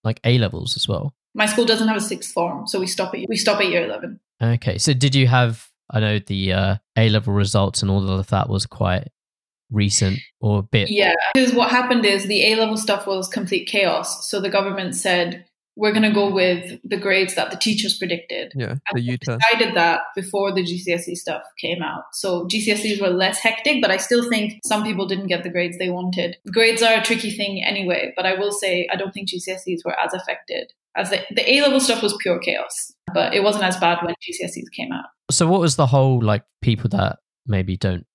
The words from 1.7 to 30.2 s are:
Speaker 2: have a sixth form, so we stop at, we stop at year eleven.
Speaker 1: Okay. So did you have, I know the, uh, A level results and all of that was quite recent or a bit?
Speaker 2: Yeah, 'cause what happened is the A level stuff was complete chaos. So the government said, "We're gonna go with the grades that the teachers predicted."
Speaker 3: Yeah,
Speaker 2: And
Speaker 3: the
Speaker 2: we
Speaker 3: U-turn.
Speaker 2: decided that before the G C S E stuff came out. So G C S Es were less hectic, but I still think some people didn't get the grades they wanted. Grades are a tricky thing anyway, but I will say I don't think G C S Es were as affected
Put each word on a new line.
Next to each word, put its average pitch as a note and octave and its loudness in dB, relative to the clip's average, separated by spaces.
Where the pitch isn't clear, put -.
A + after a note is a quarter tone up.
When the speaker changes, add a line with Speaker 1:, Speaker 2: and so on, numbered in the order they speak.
Speaker 2:
have A3 2
a G3 -2
sixth - -6
form, E3+ -4
so G3+ -4
we F#3 -2
stop F#3 -4
at, - -8
we A3 -2
stop G3+ 2
at F#3+ 2
year E3+ 0
eleven. - -10
Speaker 1:
Okay. A#2 0
So C#3+ 2
did C3 2
you C3 6
have, A#2+ 2
I A2 0
know G#2+ 2
the, G2 -2
uh, F#2+ 2
A A2+ 6
level G#2+ 2
results G2 2
and G2 0
all G2 2
of F#2+ -2
that G2 2
was G2 0
quite F#2 -2
recent G2+ 2
or G#2 2
a G2 -2
bit? G#2+ 0
Speaker 2:
Yeah, G3 4
'cause B3+ 4
what A#3+ 2
happened B3 2
is G3 2
the G#3 2
A A3 2
level A3 0
stuff G3+ -2
was F#3+ -2
complete F#3 -4
chaos. E3 -2
So G3+ -4
the G3 -4
government F#3+ -2
said, F3 -2
"We're G#3+ 0
gonna G#3+ 4
go G3+ 2
with F3+ 0
the G3 -6
grades F#3+ 0
that - -2
the F3+ -8
teachers G#3+ 0
predicted." - -6
Speaker 3:
Yeah, B2+ -4
Speaker 2:
And C#3 -6
Speaker 3:
the - -4
Speaker 2:
we B2 0
Speaker 3:
U-turn. B2 -4
Speaker 2:
decided A#3 2
that E3+ 2
before G3 -2
the F3+ 0
G F3 -4
C F3 -6
S E3+ -4
E F3 -8
stuff - -8
came F3 -6
out. - -8
So F3+ -4
G G#3 -2
C G#3 0
S G#3 0
Es G#3 -2
were G3 0
less F#3 0
hectic, A#3+ 0
but F#3+ 4
I F#3+ 4
still A#3+ 0
think G#3+ -2
some G#3 0
people G3 -2
didn't F#3+ -4
get F3 -2
the F3 -8
grades F3 -4
they F#3 -2
wanted. F3+ -4
Grades A3+ 4
are A3+ 6
a A3 2
tricky A3 0
thing G3 -4
anyway, F#3 -2
but F#3 -4
I F#3+ 2
will G3+ -2
say F#3 -2
I F#3+ -2
don't F#3+ -6
think G3 -8
G F#3 -8
C F#3 -6
S F#3 -10
Es F3 -6
were - -4
as - -2
affected - -8